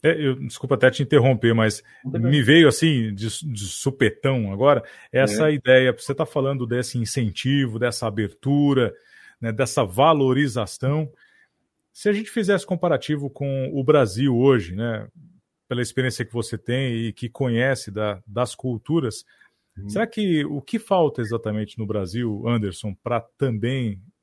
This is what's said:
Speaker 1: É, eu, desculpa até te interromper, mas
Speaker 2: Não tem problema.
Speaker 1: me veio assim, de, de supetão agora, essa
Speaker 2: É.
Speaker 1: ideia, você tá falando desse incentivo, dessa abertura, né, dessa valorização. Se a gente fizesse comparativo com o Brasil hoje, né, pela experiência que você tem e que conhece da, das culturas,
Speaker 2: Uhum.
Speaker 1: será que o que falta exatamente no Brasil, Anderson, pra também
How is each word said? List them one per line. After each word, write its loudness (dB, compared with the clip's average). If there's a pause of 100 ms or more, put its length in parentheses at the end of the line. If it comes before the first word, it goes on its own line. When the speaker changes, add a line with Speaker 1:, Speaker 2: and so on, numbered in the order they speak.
Speaker 1:
É, 4 (100)
eu, 0
desculpa -4
até 6
te -4
interromper, 4
mas 2 (240)
Speaker 2:
Não -8
tem -4
problema. 2
Speaker 1:
me 4
veio 8
assim, 2
de, -6
de -8
supetão 0
agora, 4 (300)
essa 2
Speaker 2:
É. 2
Speaker 1:
ideia, 6
você -8
tá -2
falando -2
desse -4
incentivo, -2
dessa -2
abertura, 0 (480)
né, -6
dessa 0
valorização. 0 (840)
Se -4
a 2
gente -4
fizesse 0
comparativo -2
com -6
o -2
Brasil 2
hoje, 4
né, -6 (640)
pela -4
experiência -4
que -14
você -6
tem -4
e -6
que -10
conhece -2
da, -4
das -4
culturas, -4 (520)
Speaker 2:
Uhum. -12
Speaker 1:
será -2
que 0
o -6
que -6
falta 0
exatamente -6
no -6
Brasil, -4
Anderson, -4
pra -4 (180)
também -4 (200)